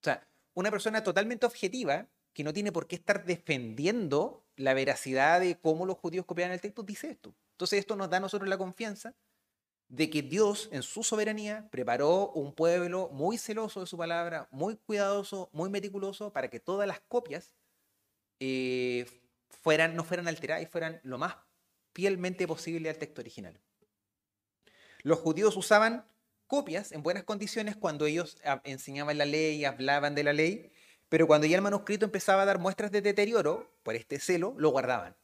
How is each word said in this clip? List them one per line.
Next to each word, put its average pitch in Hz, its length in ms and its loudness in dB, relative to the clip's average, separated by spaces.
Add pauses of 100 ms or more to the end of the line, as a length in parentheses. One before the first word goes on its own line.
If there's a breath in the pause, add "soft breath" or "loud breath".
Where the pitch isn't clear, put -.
O - 20 -20
sea, 139 240 -2 (280)
una 180 140 0
persona 214 340 -2
totalmente 214 420 0
objetiva, 196 640 -2 (260)
que 151 100 -8
no 151 100 -4
tiene 202 180 -2
por 165 140 -4
qué - 100 -10
estar 190 300 0
defendiendo 160 1200 0 (100)
la 135 200 2
veracidad 135 640 4
de 180 200 0
cómo 160 260 0
los 185 120 -4
judíos 175 280 -6
copiaban 180 280 -4
el 180 80 -8
texto, 208 220 -10
dice 208 260 -10
esto. - 240 -18 (200)
Entonces 190 260 0
esto 208 160 -4
nos 190 140 -4
da 180 80 2
a - 20 4
nosotros 196 280 -4
la 190 100 0
confianza 196 580 -8 (720)
de 151 240 0
que 151 100 0
Dios, 202 500 0
en 131 120 -4
su - 200 -8
soberanía, 214 680 -2
preparó 147 600 2
un 143 220 -4
pueblo 175 580 2
muy 160 260 0
celoso 214 420 -6
de 180 80 -8
su 175 100 -12
palabra, 170 540 -4
muy 175 240 -4
cuidadoso, 202 760 -2
muy 170 160 -4
meticuloso, 196 640 -6
para 127 160 -2
que 117 100 -12
todas 196 280 -2
las 185 120 -6
copias, 240 520 -4 (880)
eh, 127 680 -2 (420)
fueran, 160 460 2
no 165 80 -2
fueran 175 240 -4
alteradas 160 360 -4
y 160 40 -10
fueran 165 360 -6
lo 127 140 -8
más 165 180 -4 (580)
fielmente 180 540 -2
posible 160 420 -4
al 156 80 -6
texto 147 240 -12
original. 101 380 -14 (1400 loud breath)
Los 160 180 2
judíos 160 380 2
usaban 220 480 4 (420)
copias 208 440 -2
en 151 120 -10
buenas 185 200 -2
condiciones 208 520 -4
cuando 151 300 -2
ellos, 156 400 -2
ah, 139 180 0
enseñaban 139 540 -6
la 143 80 2
ley, 151 380 0
hablaban 143 520 2
de 147 80 0
la 147 100 4
ley, 165 380 0 (360 soft breath)
pero 160 200 6
cuando 151 180 8
ya 165 100 6
el 190 60 4
manuscrito 202 440 0
empezaba 196 360 2
a 196 40 4
dar 196 140 2
muestras 190 320 -2
de 208 100 2
deterioro, 202 720 2 (120)
por 113 120 -4
este 139 240 -8
celo, 165 380 0
lo 151 120 4
guardaban. 123 540 0